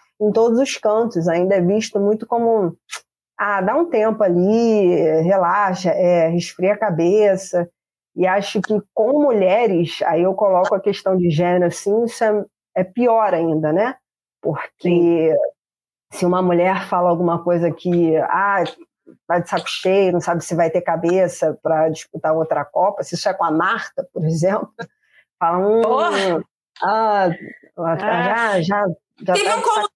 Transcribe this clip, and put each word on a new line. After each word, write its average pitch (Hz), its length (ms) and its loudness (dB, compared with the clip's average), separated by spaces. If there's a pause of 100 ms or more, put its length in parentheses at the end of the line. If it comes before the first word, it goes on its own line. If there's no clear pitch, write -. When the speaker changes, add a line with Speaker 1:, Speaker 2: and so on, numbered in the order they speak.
(220)
Speaker 1:
em 214 100 2
todos 226 280 2
os 269 180 -2
cantos. 214 500 0
Ainda 180 280 2
é 190 60 2
visto 202 380 0
muito 214 280 -2
como, 226 500 0 (580)
"Ah, 202 240 -2
dá 196 160 0
um 339 140 0
tempo 220 320 0
ali, 202 720 2 (300)
relaxa, 185 680 0
é, 175 380 2
resfria 175 460 -2
a 208 40 -8
cabeça." 190 920 0 (480)
E - 120 0
acho 196 340 -2
que 214 180 -2 (140)
com 226 260 0
mulheres, 196 840 2
aí 170 180 0
eu 190 140 2
coloco 196 400 2
a 185 40 0
questão 196 380 -2
de 180 140 2
gênero, 175 340 2
assim, 202 380 0
isso 233 200 -4
é, 214 220 0 (320)
é 185 60 0
pior 226 500 0
ainda, 156 400 0
né? 226 220 0 (440)
Porque 170 920 0
Speaker 2:
Sim. - 880 -6
Speaker 1:
se - 40 -4
uma 185 200 0
mulher 180 440 0
fala 180 220 0
alguma 170 340 0
coisa 170 280 0
que, 170 440 0 (140)
"Ah, 196 340 0 (640)
tá 175 120 0
de 175 100 -6
saco 170 180 -4
cheio, 190 460 0
não 170 80 0
sabe 170 240 -4
se 180 100 -6
vai 165 140 2
ter 170 120 0
cabeça 175 800 0
pra 160 280 0
disputar 160 440 -4
outra 156 300 -2
Copa", 185 400 -2
se - 120 -10
isso 170 120 -4
é 185 60 0
com 185 100 -4
a 165 80 0
Marta, 185 640 -4
por 175 120 -8
exemplo, 165 460 -2 (680)
fala, 170 200 0
"Hum, 208 240 2
Speaker 2:
Porra! 220 640 0 (380)
Speaker 1:
ah, 208 480 0 (480)
ela 165 200 -2
tá, 190 100 -6
Speaker 2:
Ah. 175 160 -2
Speaker 1:
já, 208 380 0
já, 202 240 0 (420)
já 185 60 2
Speaker 3:
Teve 403 160 0
Speaker 1:
tá 427 80 0
Speaker 3:
um - 20 -4
Speaker 1:
de - 60 -4
saco 427 300 0